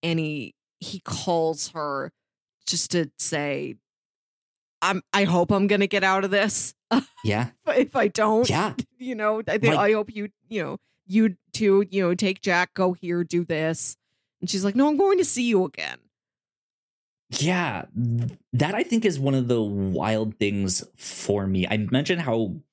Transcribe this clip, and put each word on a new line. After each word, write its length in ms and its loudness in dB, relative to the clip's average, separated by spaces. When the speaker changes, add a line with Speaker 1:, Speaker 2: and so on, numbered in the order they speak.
Speaker 1:
and 160 0
he, 360 -6
he 220 -12
calls 680 -2
her 440 -6
just 260 -4
to 260 0
say, 580 -4
"I'm, 200 0
I 120 4
hope 260 2
I'm 180 4
gonna 200 4
get 160 0
out 200 2
of 60 -2
this." 420 0
<laughs> 120 2
Speaker 2:
Yeah. 240 0
Speaker 1:
But 140 2
if 180 0
I 100 2
don't, 420 2
Speaker 2:
Yeah. 260 0
Speaker 1:
you 180 -6
know, 320 0
I 100 0
think, 160 4
Speaker 2:
Like 160 2
Speaker 1:
"I 40 4
hope 200 -4
you, 140 -6
you 140 -4
know, 140 -6
you 280 4
two, 380 4
you 120 -2
know, 120 2
take 260 -2
Jack, 340 2
go 180 2
here, 320 -2
do 200 -2
this." 520 -2
And 80 -8
she's 160 -2
like, 120 0
"No, 120 4
I'm 80 2
going 220 4
to 60 4
see 240 -2
you 160 4
again." 340 -8
Speaker 2:
Yeah, 460 -2
th-, 420 -2
that 240 0
I 80 0
think 200 0
is 140 0
one 160 0
of 140 0
the 120 2
wild 800 -2
things 460 -2
for 520 -2
me. 180 0
I 120 0
mentioned 440 0
how 320 -2